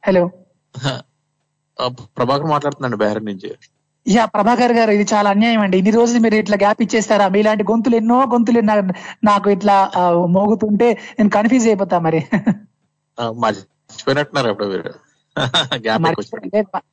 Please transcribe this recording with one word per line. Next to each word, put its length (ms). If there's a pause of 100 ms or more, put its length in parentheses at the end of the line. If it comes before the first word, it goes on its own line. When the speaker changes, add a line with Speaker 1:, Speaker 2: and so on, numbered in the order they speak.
Speaker 1:
హలో. 240 (1500)
Speaker 2:
ఆ, 80
ప్రభాకర్ 580
మాట్లాడుతున్నాను 500
బెహ్రీన్ 300
నుంచి. 240 (580)
Speaker 1:
యా, 160
ప్రభాకర్ 480
గారు, 180
ఇది 240
చాలా 160
అన్యాయం 300
అండి. 180
ఇన్ని 120
రోజులు 300
మీరు 140
ఇట్లా 220
గ్యాప్ 260
ఇచ్చేస్తారా? 460
మీలాంటి 360
గొంతులు, 320
ఎన్నో 260
గొంతులు 380
నా-, 340 (300)
నాకు 260
ఇట్లా, 460
ఆ, 160
మోగుతుంటే 800
నేను 380
కన్ఫ్యూజ్ 360
అయిపోతా 320
మరి. 260 (960)
Speaker 2:
ఆ, 100
మర్చిపోయినట్టున్నారు 1200
ఎప్పుడో 200
మీరు. 100
<laughs> 0
గ్యాప్ 960
ఎక్కువ 180
వచ్చింది. 60
Speaker 1:
మర్చిపోలేదు. 840 (120)